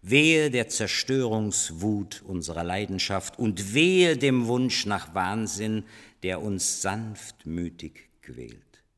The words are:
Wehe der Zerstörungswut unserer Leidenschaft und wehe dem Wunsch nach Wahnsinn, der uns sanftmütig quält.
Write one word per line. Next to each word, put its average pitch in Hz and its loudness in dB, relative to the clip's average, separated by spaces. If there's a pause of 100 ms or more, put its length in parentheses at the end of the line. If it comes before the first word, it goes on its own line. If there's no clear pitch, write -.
Wehe 151 6
der 123 -2
Zerstörungswut 107 -2
unserer 85 -6
Leidenschaft 95 -4
und 101 -2
wehe 170 6
dem 127 2
Wunsch 123 0
nach 98 -4
Wahnsinn, 104 -2 (400)
der 92 -2
uns 98 -2
sanftmütig 87 -6 (120)
quält. 60 -18 (140)